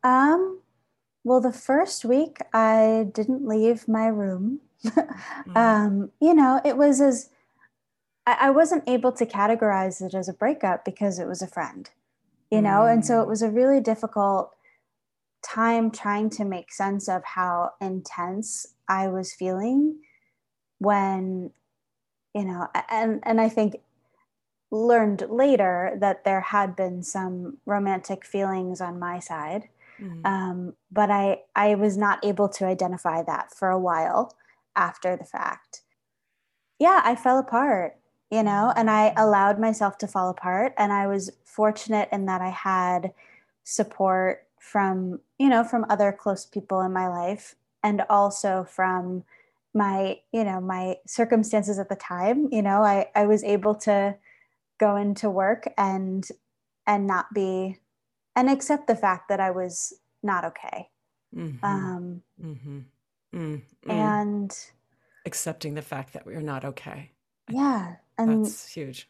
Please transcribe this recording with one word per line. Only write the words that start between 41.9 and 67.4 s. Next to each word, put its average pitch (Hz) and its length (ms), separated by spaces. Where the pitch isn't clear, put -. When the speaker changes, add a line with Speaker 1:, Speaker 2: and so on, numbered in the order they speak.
Speaker 1:
in 196 160
that 185 140
I 185 80
had 185 640
support 185 840
from, 185 600
you 269 100
know, 233 140
from 233 260
other 202 220
close 196 340
people 190 360
in 185 120
my 185 140
life, 180 480
and 208 260
also 202 600
from 185 540
my, 196 460
you 226 120
know, 185 180
my 185 360
circumstances 214 720
at 190 100
the 196 60
time. 220 560
You 220 100
know, 202 220
I, 202 320
I 208 100
was 214 180
able 208 320
to 202 400
go 208 160
into 202 320
work 196 480
and, 190 520
and 202 220
not 190 260
be, 190 460
and 254 120
accept 277 380
the 226 100
fact 185 340
that 196 100
I 190 100
was 180 440
not 185 240
okay. - 440
Speaker 2:
Mm-hmm. 156 300
Speaker 1:
Um, 180 560
Speaker 2:
Mm-hmm. 143 360
Mm, 156 260
mm. - 60
Speaker 1:
and 208 640
Speaker 2:
Accepting 156 480
the 147 80
fact 139 320
that - 120
we're 127 160
not 139 220
okay. - 480